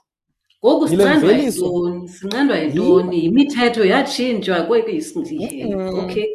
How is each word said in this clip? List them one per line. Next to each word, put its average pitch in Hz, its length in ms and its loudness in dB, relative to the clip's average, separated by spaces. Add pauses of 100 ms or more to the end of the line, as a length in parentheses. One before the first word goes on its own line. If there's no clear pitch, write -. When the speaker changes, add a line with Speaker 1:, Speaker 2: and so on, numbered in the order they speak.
(640)
Speaker 1:
Ngoku 311 220 4
Speaker 2:
Yile 190 180 2
Speaker 1:
sinqandwa 285 300 4
Speaker 2:
mveliso. 247 320 0
Speaker 1:
yintoni? 175 420 -4
Sinqandwa 226 500 -2
Speaker 2:
Yi- 156 60 -2
Speaker 1:
yintoni? 180 600 2
Yimithetho 233 600 2
yatshintswa 214 800 0
kweli 220 400 -2
singesihe. - 640 -8
Speaker 2:
Mm-mm. 190 400 -4
Speaker 1:
Okay, 214 300 -4